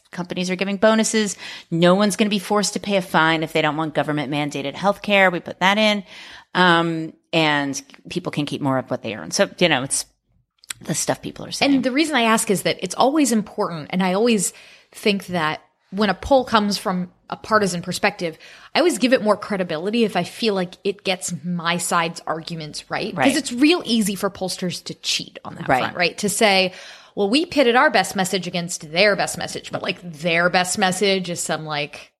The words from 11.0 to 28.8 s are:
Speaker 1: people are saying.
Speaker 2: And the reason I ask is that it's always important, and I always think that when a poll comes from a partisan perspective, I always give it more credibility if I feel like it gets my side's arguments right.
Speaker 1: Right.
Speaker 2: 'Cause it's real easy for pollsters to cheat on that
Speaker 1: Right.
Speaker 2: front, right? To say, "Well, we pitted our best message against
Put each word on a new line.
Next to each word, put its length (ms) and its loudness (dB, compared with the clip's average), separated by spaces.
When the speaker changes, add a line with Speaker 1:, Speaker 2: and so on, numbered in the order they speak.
Speaker 1:
people 240 -12
are 40 -16
saying. 260 2
Speaker 2:
And 60 0
the 80 0
reason 240 0
I 100 2
ask 260 2
is 140 0
that 180 0
it's 120 -6
always 380 2
important, 560 -2
and 140 0
I 100 2
always 400 2
think 380 -2
that 340 -4
when 180 0
a 40 -2
poll 300 2
comes 320 2
from 340 -4
a 60 -6
partisan 440 0
perspective, 560 -4
I 60 4
always 180 4
give 160 4
it 80 2
more 160 2
credibility 640 -2
if 100 -2
I 100 0
feel 280 -2
like 220 -2
it 200 -4
gets 280 -4
my 360 -2
side's 480 -2
arguments 640 -8
right. 260 -6
Speaker 1:
Right. 120 4
Speaker 2:
'Cause 100 2
it's 140 -4
real 340 4
easy 280 0
for 140 -4
pollsters 560 -6
to 100 -12
cheat 520 -6
on 80 -12
that 140 -8
Speaker 1:
Right. 100 4
Speaker 2:
front, 180 -2
right? 220 0
To 100 -2
say, 460 2
"Well, 160 0
we 160 4
pitted 300 4
our 120 6
best 260 2
message 320 -2
against 460 -8